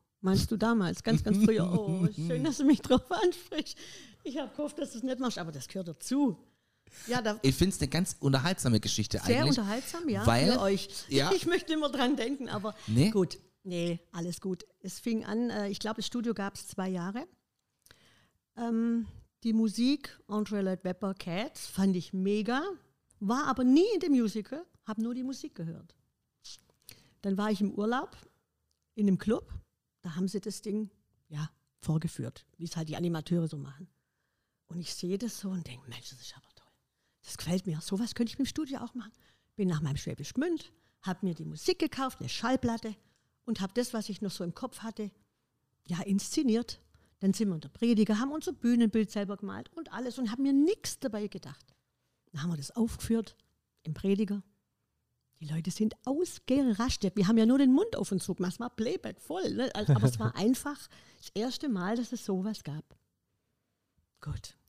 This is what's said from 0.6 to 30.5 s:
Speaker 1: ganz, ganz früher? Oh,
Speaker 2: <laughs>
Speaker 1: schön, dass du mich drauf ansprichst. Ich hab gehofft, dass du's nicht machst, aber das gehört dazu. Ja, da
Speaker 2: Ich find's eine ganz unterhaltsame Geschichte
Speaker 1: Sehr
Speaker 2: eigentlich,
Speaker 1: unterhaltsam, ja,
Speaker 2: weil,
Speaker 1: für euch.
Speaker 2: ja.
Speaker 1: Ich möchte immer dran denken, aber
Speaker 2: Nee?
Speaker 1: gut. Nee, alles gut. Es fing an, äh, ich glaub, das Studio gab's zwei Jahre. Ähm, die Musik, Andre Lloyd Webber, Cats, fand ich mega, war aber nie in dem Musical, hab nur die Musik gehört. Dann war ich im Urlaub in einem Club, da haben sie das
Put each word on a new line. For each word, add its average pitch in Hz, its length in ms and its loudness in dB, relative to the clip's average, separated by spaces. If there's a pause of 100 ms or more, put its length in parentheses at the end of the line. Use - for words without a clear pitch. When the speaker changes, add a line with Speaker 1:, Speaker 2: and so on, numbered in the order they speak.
Speaker 1:
ganz, - 220 2
ganz 208 200 4
früher? 214 280 4
Oh, 180 400 2
Speaker 2:
<laughs> 156 140 -4
Speaker 1:
schön, 254 180 0
dass 302 140 0
du 285 60 2
mich 277 160 8
drauf - 300 2
ansprichst. - 680 -2 (460)
Ich 285 160 -6
hab - 180 -8
gehofft, 294 220 -6
dass 320 140 -6
du's 226 100 -10
nicht 254 160 -4
machst, 247 200 -2
aber 165 140 -6
das 139 160 -10
gehört 185 200 -8
dazu. 247 500 0 (680)
Ja, 240 140 0
da 214 220 0
Speaker 2:
Ich 135 120 6
find's 185 260 2
eine 143 80 0
ganz 165 320 -2
unterhaltsame 131 600 4
Geschichte - 380 0
Speaker 1:
Sehr - 220 2
Speaker 2:
eigentlich, - 180 4
Speaker 1:
unterhaltsam, 254 500 -4
ja, 104 180 0
Speaker 2:
weil, 120 260 6
Speaker 1:
für 254 80 2
euch. 196 280 0 (200)
Speaker 2:
ja. - 240 4
Speaker 1:
Ich 359 140 0
möchte 339 260 0
immer 302 180 0
dran 262 260 2
denken, 262 320 -4
aber 208 260 -4 (120)
Speaker 2:
Nee? 127 240 4
Speaker 1:
gut. 196 280 0 (260)
Nee, 175 360 -2 (120)
alles 170 280 -6
gut. 185 240 -6 (160)
Es - 180 -12
fing 226 260 -4
an, 233 260 -2
äh, 208 180 -4
ich 196 100 -6
glaub, 220 180 -6
das 214 100 -6
Studio 233 280 -4
gab's - 340 -6
zwei 190 200 -6
Jahre. 190 380 -6 (1300)
Ähm, 233 500 0 (360)
die 226 100 0
Musik, 226 680 2 (100)
Andre 208 340 -2
Lloyd 185 220 -2
Webber, 185 300 -2
Cats, 190 520 -6
fand 190 300 2
ich - 160 -6
mega, 208 500 0 (580)
war 247 260 0
aber 262 180 2
nie 285 300 8
in 339 60 2
dem 339 120 2
Musical, 233 520 0 (200)
hab 214 140 -6
nur 233 160 -2
die 254 100 -6
Musik 269 300 -8
gehört. 165 400 -10 (1300)
Dann 196 160 0
war 214 120 0
ich 196 100 0
im 202 120 0
Urlaub 240 440 -2 (800)
in 208 140 4
einem 185 100 6
Club, - 320 -2 (520)
da 170 120 -8
haben 185 140 -2
sie 196 120 -4
das 202 220 -8